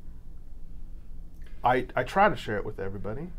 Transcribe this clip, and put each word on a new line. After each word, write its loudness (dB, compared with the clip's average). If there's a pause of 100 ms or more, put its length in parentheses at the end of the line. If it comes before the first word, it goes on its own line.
(1600)
I, 6
I 2
try 6
to 4
share -2
it 0
with -4
everybody. -2 (100)